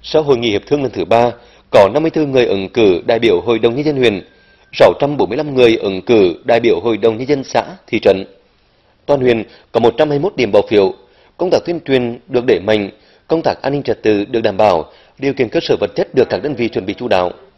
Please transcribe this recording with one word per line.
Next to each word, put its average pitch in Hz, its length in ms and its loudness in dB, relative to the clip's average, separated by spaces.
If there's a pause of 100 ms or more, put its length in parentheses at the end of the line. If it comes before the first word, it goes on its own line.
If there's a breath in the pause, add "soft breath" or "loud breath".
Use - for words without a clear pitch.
Sau 156 200 -2
hội 143 140 2
nghị 117 140 -2
hiệp 101 160 -2
thương 147 160 -2
lần 127 100 -4
thứ 90 120 -6
ba, 117 260 2 (400 soft breath)
có 101 240 6
năm 151 80 0
mươi 160 80 -2
tư 156 160 -2
người 131 200 2
ứng 95 220 -4
cử 98 380 2
đại 117 120 0
biểu 104 220 2
Hội 113 180 -2
đồng 117 160 0
Nhân 143 100 -6
dân 147 120 -2
huyện, 110 240 0 (520 soft breath)
sáu 104 280 4
trăm 143 160 0
bốn 95 120 0
mươi 117 100 -6
lăm 147 160 -6
người 120 220 4
ứng 95 260 -6
cử 95 320 2 (100)
đại 117 160 2
biểu 110 200 0
Hội 110 160 -2
đồng 110 200 0
Nhân 127 120 -10
dân 139 160 -2
xã, 113 180 -4 (240)
thị 113 160 -4
trấn. 98 220 2 (840)
Toàn 139 140 0
huyện 117 240 0 (280 soft breath)
có 117 80 0
một 117 160 2
trăm 151 140 0
hai 143 80 0
mươi 143 40 -2
mốt 196 140 -4
điểm 110 160 -2
bỏ 104 160 6
phiếu. 98 260 2 (420 soft breath)
Công 180 140 -4
tác - 140 2
tuyên 170 160 -6
truyền 123 380 -2 (100)
được 123 180 -2
đẩy 98 140 2
mạnh, 104 300 -2 (380 soft breath)
công 165 160 -2
tác 104 180 -4
an 135 100 -4
ninh 143 100 -4
trật 113 200 -6
tự 104 220 0
được 113 160 -4
đảm 104 160 -2
bảo, 92 280 2 (340 soft breath)
điều 135 140 -2
kiện 127 160 -2
cơ 165 140 -2
sở 123 180 0
vật 101 140 -2
chất - 200 -6
được 120 140 2
các 98 140 -4
đơn 147 120 -6
vị 117 140 -4
chuẩn 104 180 -6
bị 101 80 -8
chu 123 140 -10
đáo. 92 220 0 (280)